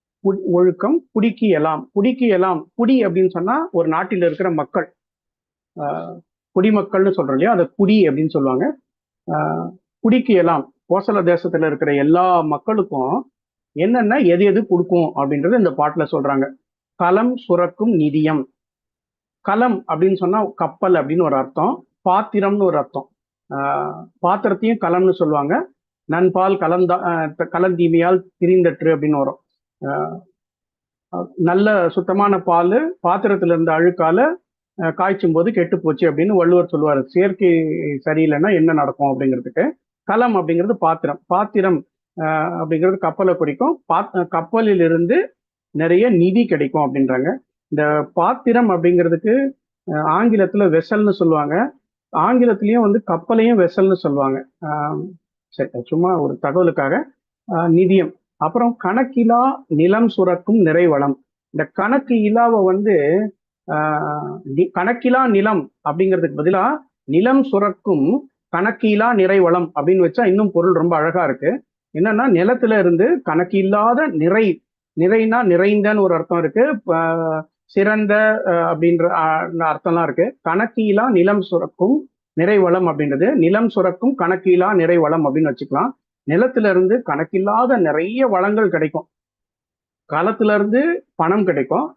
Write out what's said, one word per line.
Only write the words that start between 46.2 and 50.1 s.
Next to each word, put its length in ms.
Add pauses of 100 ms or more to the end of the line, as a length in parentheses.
கிடைக்கும் 360
அப்படின்றாங்க. 480 (420)
இந்த 420
பாத்திரம் 560
அப்படிங்கிறதுக்கு, 640 (540)
ஆஹ், 220
ஆங்கிலத்துல 600